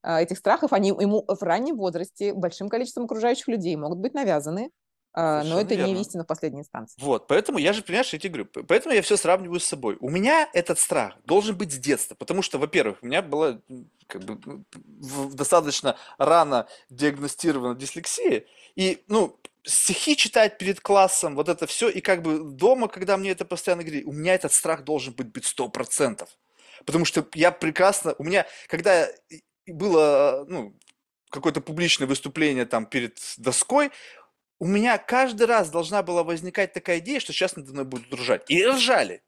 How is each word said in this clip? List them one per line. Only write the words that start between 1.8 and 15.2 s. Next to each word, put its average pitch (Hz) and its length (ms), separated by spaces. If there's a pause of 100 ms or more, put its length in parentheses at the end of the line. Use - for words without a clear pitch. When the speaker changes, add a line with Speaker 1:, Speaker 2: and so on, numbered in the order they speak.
Speaker 1:
большим 190 360
количеством 240 360
окружающих 233 420
людей 180 280
могут 151 240
быть 262 140
навязаны, 190 560 (460)
э, 156 280
но 160 160
Speaker 2:
Совершенно - 0
Speaker 1:
это 202 160
не 185 180
Speaker 2:
верно. 190 80
Speaker 1:
истина 170 220
в - 20
последней 156 340
инстанции. - 380
Speaker 2:
Вот, 131 300
поэтому 208 300
я 160 160
же, 214 80
понимаешь, 240 300
я 156 80
тебе 190 140
говорю, 110 120
п-, - 180
поэтому 247 300
я 202 80
всё 208 140
сравниваю 180 440
с - 40
собой. 123 360
У 127 100
меня 277 440
этот 175 240
страх 117 380 (100)
должен 202 300
быть 175 160
с 135 60
детства, 131 380
потому 185 260
что, - 160
во-первых, 139 440
у 120 40
меня 156 160
была, 147 380 (100)
м, 127 200 (180)
как 92 160
бы, 110 100
м, - 400
в-, 139 560